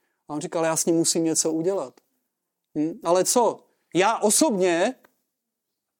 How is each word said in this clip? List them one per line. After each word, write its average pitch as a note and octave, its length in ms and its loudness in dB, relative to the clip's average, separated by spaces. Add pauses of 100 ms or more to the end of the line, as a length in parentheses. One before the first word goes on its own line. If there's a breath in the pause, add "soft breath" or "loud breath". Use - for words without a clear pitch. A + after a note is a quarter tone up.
(280)
A D3+ 60 -12
on D3+ 80 -8
říkal, E3 240 -2
"Já D#3+ 100 0
s - 100 -4
ním E3+ 100 2
musím E3 280 0
něco D#3+ 280 0
udělat." E3 500 -4 (760)
Hm? D#3+ 260 -4
"Ale F3+ 220 2
co? G3+ 340 0 (360)
Já G3 220 2
osobně G3+ 800 2 (1040)